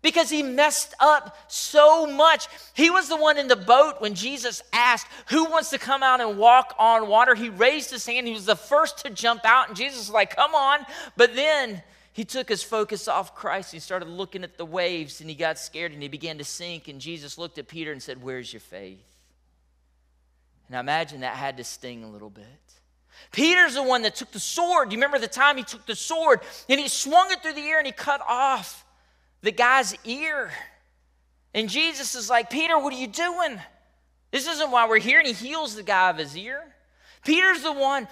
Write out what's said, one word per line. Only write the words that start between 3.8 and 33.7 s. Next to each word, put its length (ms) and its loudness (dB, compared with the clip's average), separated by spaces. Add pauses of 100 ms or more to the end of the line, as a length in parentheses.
when 160 -6
Jesus 480 -8 (120)
asked, 320 2 (240)
"Who 160 2
wants 240 0
to 80 -4
come 240 -2
out 180 4
and 160 -4
walk 420 6
on 300 4
water?" 260 6
He 140 -4
raised 420 0
his 140 -10
hand. 220 -4
He 80 -6
was 100 -12
the 120 2
first 480 0
to 60 -10
jump 360 -2
out, 220 4
and 80 -12
Jesus 240 -8
was 100 -12
like, 260 0
"Come 180 0
on." 300 2 (320)
But 180 4
then 480 -2 (300)
he 140 -8
took 240 -8
his 120 -2
focus 460 -4
off 260 -4
Christ. 380 -8
He 60 -18
started 300 -10
looking 360 -12
at 140 -20
the 80 -10
waves, 560 -6
and 80 -14
he 60 -14
got 220 -4
scared, 340 -10
and 100 -14
he 60 -12
began 280 -12
to 80 -14
sink. 440 -14
And 120 -18
Jesus 380 -14
looked 180 -12
at 120 -16
Peter 220 -12
and 120 -12
said, 200 -14
"Where's 300 -12
your 80 -18
faith?" 460 -20 (1600)
And 100 -12
I 40 -6
imagine 420 -4
that 120 -8
had 220 -8
to 80 -14
sting 400 -16
a 40 -18
little 220 -20
bit. 160 -20 (840)
Peter's 420 4
the 80 -2
one 200 2
that 120 -2
took 160 -14
the 80 -14
sword. 540 0
You 60 -6
remember 200 0
the 80 -4
time 300 2
he 80 -10
took 200 -18
the 120 -8
sword, 440 2 (280)
and 100 2
he 80 -4
swung 460 2
it 100 -6
through 120 -6
the 140 -8
air, 100 2
and 80 0
he 60 -6
cut 320 -4
off 640 -2 (560)
the 80 0
guy's 540 2
ear. 480 -6 (1000)
And 140 -2
Jesus 460 -4
is 160 -10
like, 200 0
"Peter, 280 0
what 140 -2
are 60 -10
you 100 -8
doing? 520 -4 (680)